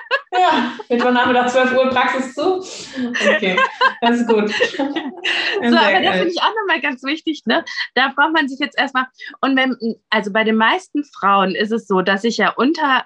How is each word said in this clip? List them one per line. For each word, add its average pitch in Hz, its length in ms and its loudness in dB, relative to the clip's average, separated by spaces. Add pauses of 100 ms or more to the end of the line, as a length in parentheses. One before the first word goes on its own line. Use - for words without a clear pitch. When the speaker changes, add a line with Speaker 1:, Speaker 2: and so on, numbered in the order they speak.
(340)
Speaker 1:
Ja, 359 380 2 (160)
Mittwochnachmittag, 247 600 2
zwölf 247 280 2
Uhr, 254 140 4
Praxis 254 440 0
zu. 370 300 -2 (720)
Okay, 370 200 -2 (460)
das 240 200 2
ist 233 60 -2
gut. 214 220 2
Speaker 2:
So, - 300 -2
Speaker 1:
Sehr 277 100 -2 (720)
Speaker 2:
aber 302 400 4
das - 40 0
Speaker 1:
geil. 370 160 0
Speaker 2:
finde 370 120 0
ich 339 80 -6
auch 403 180 0
nochmal 370 220 -2
ganz 285 240 -6
wichtig, 311 400 -6
ne? - 180 0 (320)
Da 262 220 0
braucht 311 160 2
man 311 160 0
sich 262 100 -10
jetzt 285 200 -6
erstmal, 262 300 -2 (340)
und 269 160 2
wenn, 262 180 0 (320)
also 208 240 -2
bei 220 120 2
den 220 120 2
meisten 294 480 0
Frauen 196 500 0
ist 208 160 -2
es 226 160 -4
so, 190 140 2
dass 190 220 0
sich 226 160 0
ja 196 180 2
unter 277 500 0